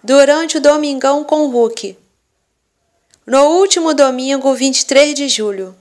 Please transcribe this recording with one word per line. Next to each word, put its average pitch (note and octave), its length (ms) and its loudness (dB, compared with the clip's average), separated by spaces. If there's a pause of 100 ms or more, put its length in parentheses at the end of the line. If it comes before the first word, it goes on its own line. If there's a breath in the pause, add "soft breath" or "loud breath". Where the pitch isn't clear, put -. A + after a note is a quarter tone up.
durante C#4+ 540 2
o C#4+ 40 -4
Domingão C#4+ 600 0
com D4+ 240 0
Hulk, A3+ 500 -4 (1300)
no C4+ 260 2
último F4 420 0
domingo, C4+ 600 0
vinte C4 280 -2
e - 40 -4
três C#4+ 300 2
de C#4 140 -6
julho. G3 520 -6